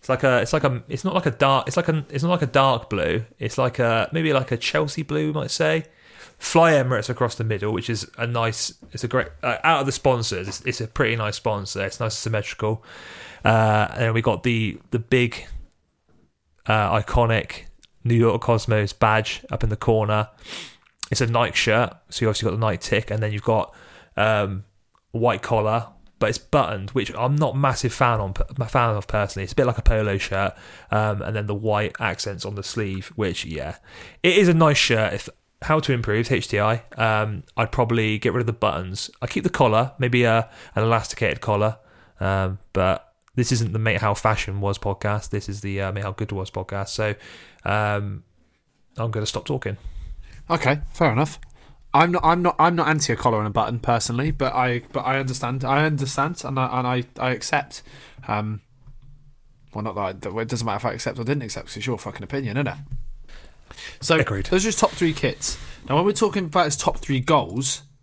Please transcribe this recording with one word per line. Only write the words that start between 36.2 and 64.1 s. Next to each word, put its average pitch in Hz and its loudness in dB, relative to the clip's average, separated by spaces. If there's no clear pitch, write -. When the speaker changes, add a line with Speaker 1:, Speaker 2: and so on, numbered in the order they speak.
Speaker 1:
H 107 0
T 104 0
I, 110 2
um, 107 0
I'd 113 0
probably 110 0
get 107 0
rid 123 0
of 117 0
the 113 -2
buttons. 92 -4
I'd 120 -6
keep - -4
the - 2
collar, 117 4
maybe 120 4
a, 113 4
an 107 0
elasticated 110 0
collar, 107 0
um, 95 0
but 92 0
this 123 0
isn't 113 0
the 110 -2
Mate 107 0
How 104 2
Fashion 101 -2
Was 101 -2
podcast. 104 -4
This 104 -6
is 101 -10
the, 98 -6
uh, 95 -4
Mate 98 -6
How 98 -6
Good 104 -6
Was 95 -6
podcast. 98 -8
So, 107 -2
um, 101 -2
I'm 113 -4
gonna 107 -4
stop - -6
talking. 120 -4
Speaker 2:
Okay, 147 0
fair 151 2
enough. 147 -2
I'm 170 6
not, 175 2
I'm 170 4
not, 175 2
I'm 170 6
not 160 2
anti 151 2
a 110 0
collar 113 2
and 107 0
a 104 -2
button 113 0
personally, 120 0
but 139 -2
I, 123 0
but 139 -2
I 135 0
understand, 131 -4
I 139 4
understand, 147 -2
and 135 -4
I, 127 0
and 127 -2
I, 123 0
I 127 0
accept. - -4
Um, 107 -4
well, 107 -6
not 107 -6
that 95 -6
I, 101 -4
it 113 -4
doesn't 117 -2
matter 107 -2
if 107 -6
I 117 -2
accept - -6
or 120 -6
didn't 135 -2
accept, - -10
'cause - -12
it's 107 -6
your 120 -2
fucking - -10
opinion, 123 -6
isn't 139 -2
it? 82 -8
So, 160 2